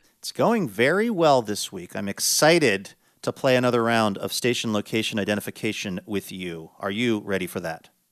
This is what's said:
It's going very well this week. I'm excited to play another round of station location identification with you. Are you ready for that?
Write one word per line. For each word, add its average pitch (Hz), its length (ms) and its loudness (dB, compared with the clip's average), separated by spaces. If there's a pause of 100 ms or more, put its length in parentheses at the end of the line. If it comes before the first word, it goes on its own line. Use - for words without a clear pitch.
(160)
It's - 140 -14
going 190 360 2
very 139 440 2
well 151 320 4
this 104 280 -6
week. 90 240 -12
I'm 101 140 -6
excited 117 840 2 (260)
to 123 100 -4
play 127 240 2
another 123 280 4
round 113 340 2
of - 160 -6
station 120 400 -2
location 107 460 -2
identification 101 880 -4
with 98 240 -6
you. 85 480 -10
Are 98 100 -6
you 110 300 0
ready 95 260 -4
for 92 140 -8
that? 82 300 -10 (220)